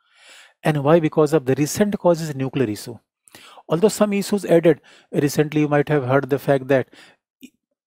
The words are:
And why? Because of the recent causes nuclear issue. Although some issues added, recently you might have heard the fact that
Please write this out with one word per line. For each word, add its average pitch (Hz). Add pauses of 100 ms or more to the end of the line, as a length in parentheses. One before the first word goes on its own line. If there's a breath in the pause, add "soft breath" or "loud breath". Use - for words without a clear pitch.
(640 soft breath)
And 151
why? 165
Because 151
of 143
the 131
recent 202
causes 165
nuclear 131
issue. 110 (720 loud breath)
Although 175
some 208
issues 202
added, 165 (320 soft breath)
recently 147
you 151
might 143
have 147
heard 135
the 139
fact 135
that 131 (1000 loud breath)